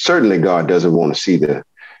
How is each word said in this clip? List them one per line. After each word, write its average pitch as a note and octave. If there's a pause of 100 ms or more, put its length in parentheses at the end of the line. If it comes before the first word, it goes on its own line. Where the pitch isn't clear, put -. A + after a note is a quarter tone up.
Certainly, A2+
God E2+
doesn't F2
want D#2+
to -
see F2+
the, D2 (360)